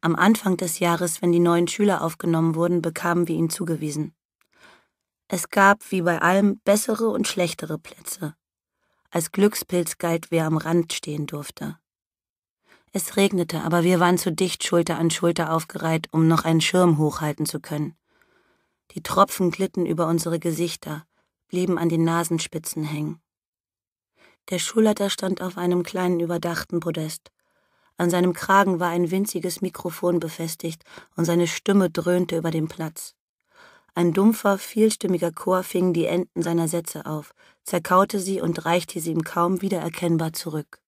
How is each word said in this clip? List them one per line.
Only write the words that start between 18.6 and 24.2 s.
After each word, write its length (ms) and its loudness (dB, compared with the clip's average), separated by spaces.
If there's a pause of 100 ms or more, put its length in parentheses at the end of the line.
Die 100 -12
Tropfen 480 2
glitten 340 -2
über 220 -2
unsere 320 0
Gesichter, 680 -4 (440)
blieben 280 0
an 140 0
den 140 2
Nasenspitzen 800 -2
hängen. 360 -6 (1300)